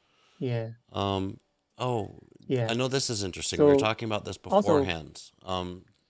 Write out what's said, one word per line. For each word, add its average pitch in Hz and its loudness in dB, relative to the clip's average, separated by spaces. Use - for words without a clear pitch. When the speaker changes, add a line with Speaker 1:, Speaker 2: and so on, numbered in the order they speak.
Speaker 1:
Yeah. 117 -2
Speaker 2:
Um, 98 -2
oh, 120 -4
Speaker 1:
Yeah. 120 0
Speaker 2:
I - 0
know 127 0
this 127 0
is 104 -2
interesting. 87 -4
We 147 8
were 143 8
Speaker 1:
So, 117 2
Speaker 2:
talking 113 -4
about 104 -2
this 101 -8
Speaker 1:
also 190 2
Speaker 2:
beforehand. 117 0
Um, 90 -6